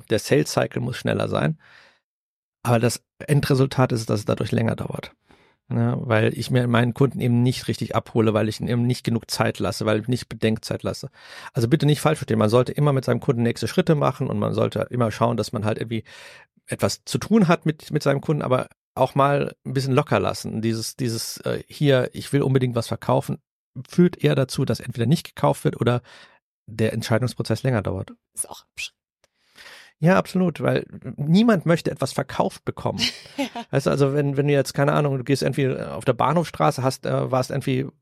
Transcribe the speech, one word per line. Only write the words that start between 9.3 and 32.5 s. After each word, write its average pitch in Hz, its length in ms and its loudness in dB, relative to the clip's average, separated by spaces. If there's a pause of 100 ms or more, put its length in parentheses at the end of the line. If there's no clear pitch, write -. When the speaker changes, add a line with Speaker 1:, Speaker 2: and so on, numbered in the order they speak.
Speaker 1:
Zeit - 280 0
lasse, 101 280 -4
weil 107 140 2
ich 110 80 -6
nicht 123 200 -4
Bedenkzeit 110 540 -4
lasse. 104 280 -6 (440)
Also 117 120 2
bitte 143 200 2
nicht 147 140 2
falsch 151 180 2
verstehen, - 200 0
man 107 120 4
sollte 123 220 4
immer 147 200 2
mit 131 120 0
seinem 120 160 0
Kunden 120 220 0
nächste 117 260 -2
Schritte 175 260 2
machen 139 340 -2
und 107 100 -4
man 107 160 -2
sollte 110 360 0
immer 120 200 0
schauen, 117 260 0
dass 107 160 -4
man 104 120 -4
halt 107 140 -2
irgendwie 113 260 -6 (600)
etwas - 380 -2
zu - 140 -2
tun 208 300 4
hat 170 180 2
mit, 156 240 -4
mit 151 120 -2
seinem 139 180 2
Kunden, 147 220 -2
aber 123 260 0 (260)
auch 127 200 0
mal 139 400 2 (100)
ein - 80 -8
bisschen 131 220 0
locker 123 260 2
lassen. 101 400 -4
Dieses, 113 360 -4
dieses, 117 420 -4
äh, 117 300 -4
hier, 135 440 2
ich - 200 -8
will 143 100 2
unbedingt 127 320 2
was 117 140 -2
verkaufen, - 500 -2 (500)
führt - 340 4
eher 147 120 2
dazu, 135 320 0
dass 113 140 -2
entweder 117 260 -4
nicht - 280 0
gekauft - 300 0
wird - 160 -2
oder 120 220 2 (640)
der 110 260 -2
Entscheidungsprozess 113 680 -2
länger 123 200 0
dauert. 95 300 -6 (220)
Speaker 2:
Ist - 140 -10
auch - 140 -16
ein - 160 -20
Schritt. - 160 -12 (1040)
Speaker 1:
Ja, 180 200 4
absolut, 185 420 -2
weil 131 240 0 (320)
niemand 185 480 4
möchte 165 280 2
etwas 143 200 -4
verkauft - 520 -4